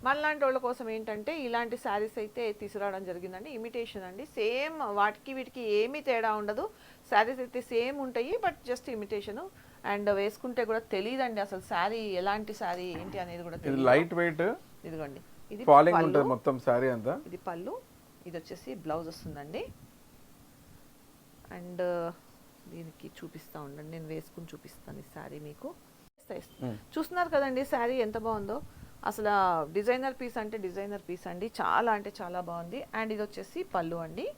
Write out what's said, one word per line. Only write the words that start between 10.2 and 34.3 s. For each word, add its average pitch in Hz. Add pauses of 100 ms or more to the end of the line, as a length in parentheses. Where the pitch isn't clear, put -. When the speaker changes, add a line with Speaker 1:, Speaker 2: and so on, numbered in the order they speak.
Speaker 1:
కూడా 220
తెలియదండి 220
అసలు 202
శారీ 202 (200)
ఎలాంటి 208
శారీ 180
ఏంటి 185
అనేది 175
కూడా 170
Speaker 2:
ఇది -
Speaker 1:
తెలీదు. 135
Speaker 2:
లైట్ 165
వెయిట్, 170 (420)
Speaker 1:
ఇదిగోండి, 156 (340)
ఇది 214
Speaker 2:
ఫాలింగ్ 156
Speaker 1:
పళ్ళు. 160
Speaker 2:
ఉంటుంది 143
మొత్తం 131
శారీ 123
అంతా. 123
Speaker 1:
ఇది 180 (100)
పళ్ళు, 196 (460)
ఇది 175
వచ్చేసి -
బ్లౌజ్ 160
వస్తుందండి. 160 (1900)
And 175 (920)
దీనికి 165
చూపిస్తా 160
ఉండండి, 147
నేను 165
వేసుకుని 160
చూపిస్తాను -
ఈ 139 (120)
శారీ 143
మీకు. 151 (560)
Speaker 2:
Hmm. 127 (200)
Speaker 1:
చూస్తున్నారు 339
కదండి 277
శారీ 254 (100)
ఎంత 214
బాగుందో. 220 (480)
అసలు 208 (420)
డిజైనర్ 247
పీస్ 247
అంటే 214
డిజైనర్ 196
పీస్ 180
అండి, 180 (100)
చాలా 180
అంటే 208 (100)
చాలా 180
బాగుంది. 175 (160)
And 220
ఇది 214
వచ్చేసి 208 (120)
పళ్ళు 170
అండి 170 (120)